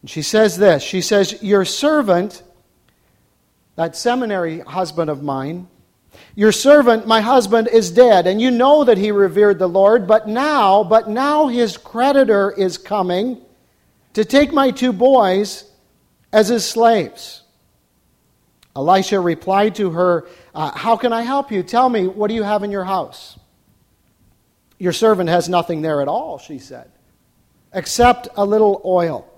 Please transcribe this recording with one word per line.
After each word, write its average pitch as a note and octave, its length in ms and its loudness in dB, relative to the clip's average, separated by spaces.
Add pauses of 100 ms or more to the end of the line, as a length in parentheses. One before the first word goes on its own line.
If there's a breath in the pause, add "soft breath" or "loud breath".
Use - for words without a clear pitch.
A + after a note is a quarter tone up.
And - 80 -20
she D#3+ 140 -10
says G#3+ 340 0
this. F3 260 4
She F#3 200 -6
says, G3+ 400 -2
"Your G3 240 2
servant," G#3+ 760 -2 (1300)
that E3 200 -4
seminary G3+ 640 -4
husband D#3+ 500 -6
of C#3 120 -6
mine, D3 460 -8 (680 soft breath)
"your G#3 180 4
servant, A#3+ 540 4
my A3+ 140 2
husband, A3+ 480 2
is A3 220 2
dead, G3 360 6
and G3 140 -2
you B3+ 100 0
know C4+ 340 4
that A3+ 120 4
he G#3 140 -2
revered G3+ 480 2
the F#3 100 0
Lord, G3 380 2
but G#3+ 200 2
now, A3 560 0
but A3 260 0
now C#4+ 400 0
his A#3 280 -2
creditor A#3 760 0
is F#3 280 -4
coming G3+ 640 -6 (720)
to G#3+ 100 -2
take C#4 300 0
my C4+ 160 2
two B3 240 -2
boys G3+ 720 0 (680)
as G#3+ 160 4
his A#3 160 -2
slaves." - 760 -2 (1300)
Elisha F#3+ 420 0
replied F#3+ 560 -2
to G3 160 -4
her, F3 380 -2 (260 loud breath)
uh, D#3 160 -6
"How A3+ 260 -2
can A#3 160 -2
I A3+ 100 -4
help C#4 280 -4
you? F#3+ 140 -4
Tell B3 240 0
me, G#3+ 180 -2
what G#3 220 -4
do A3 60 -4
you A3 100 -4
have G#3 180 -2
in G#3 80 -8
your G3 140 -6
house?" F#3 520 -8 (1400)
"Your F3+ 140 -4
servant G3+ 360 0
has E3+ 200 0
nothing E3+ 340 -2
there D#3 180 -4
at C#3 60 -4
all," G3 320 -6
she C3+ 220 -18
said, - 280 -20 (840)
"except A#3+ 640 0
a G3+ 80 0
little G#3 400 0
oil." E3+ 420 -2 (120)